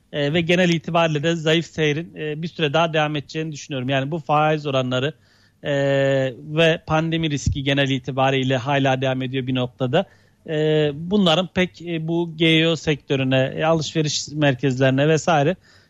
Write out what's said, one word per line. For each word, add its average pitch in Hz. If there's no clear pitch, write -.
E, 143
ve 175
genel 175
itibariyle 165
de 165
zayıf 160
seyrin, 160
e, 151
bir 170
süre 151
daha 160
devam 151
edeceğini 156
düşünüyorum. 135
Yani 139
bu 170
faiz 151
oranları, 131
e, 151
ve 156
pandemi 160
riski 139
genel 139
itibariyle 131
hala 135
devam 131
ediyor 131
bir 131
noktada. 127
E, 151
bunların 175
pek, 180
e, 165
bu 170
G 160
O 165
sektörüne, 135
e, -
alışveriş 160
merkezlerine 135
vesaire, 160